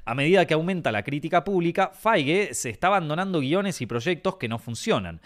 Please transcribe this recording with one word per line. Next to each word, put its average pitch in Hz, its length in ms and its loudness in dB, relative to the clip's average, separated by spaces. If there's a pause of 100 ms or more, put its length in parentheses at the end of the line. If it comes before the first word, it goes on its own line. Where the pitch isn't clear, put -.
A 113 80 -4
medida 160 320 6
que - 80 0
aumenta 160 380 0
la 104 100 0
crítica 147 420 -2
pública, 185 480 0
Feige 175 640 2
se - 160 -6
está 110 160 -4
abandonando 180 540 0
guiones 170 420 -2
y 120 60 -4
proyectos 120 480 -2
que 123 120 -6
no 113 120 -4
funcionan. 113 680 -4